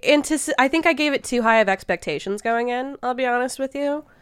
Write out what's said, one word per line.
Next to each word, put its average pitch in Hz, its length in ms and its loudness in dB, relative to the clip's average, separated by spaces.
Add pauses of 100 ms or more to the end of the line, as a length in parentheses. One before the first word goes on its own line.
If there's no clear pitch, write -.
antici-, 294 560 2
I 269 80 4
think 330 180 0
I 330 60 6
gave 294 200 0
it - 120 -2
too 240 180 -2
high 226 160 4
of 214 100 4
expectations 190 720 -4
going 233 280 -2
in, 254 340 -4
I'll 247 120 -2
be 254 120 -2
honest 247 320 -2
with 269 160 -6
you. 285 300 -4 (180)